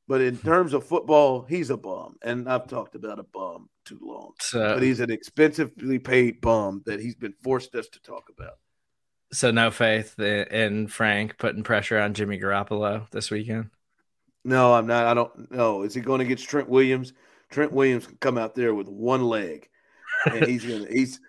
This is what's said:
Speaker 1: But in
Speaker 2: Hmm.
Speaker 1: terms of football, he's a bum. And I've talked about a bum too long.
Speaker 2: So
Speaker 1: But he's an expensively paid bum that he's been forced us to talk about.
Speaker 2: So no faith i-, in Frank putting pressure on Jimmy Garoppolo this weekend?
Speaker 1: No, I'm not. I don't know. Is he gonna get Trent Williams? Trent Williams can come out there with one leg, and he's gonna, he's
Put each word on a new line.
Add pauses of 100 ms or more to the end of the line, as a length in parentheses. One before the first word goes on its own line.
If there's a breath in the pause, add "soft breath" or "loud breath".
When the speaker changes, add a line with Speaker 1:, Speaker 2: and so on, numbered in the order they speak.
Speaker 1:
But
in
Speaker 2:
Hmm.
Speaker 1:
terms
of
football,
he's
a
bum.
And
I've
talked
about
a
bum (160)
too
long.
Speaker 2:
So
Speaker 1:
But
he's
an
expensively
paid
bum
that
he's
been (100)
forced
us
to
talk
about. (760)
Speaker 2:
So
no
faith
i-, (220)
in
Frank
putting
pressure
on
Jimmy
Garoppolo
this
weekend? (760)
Speaker 1:
No,
I'm
not.
I
don't
know.
Is
he
gonna
get
Trent
Williams? (380 soft breath)
Trent
Williams
can
come
out
there
with
one
leg, (560 loud breath)
and
he's
gonna,
he's (100)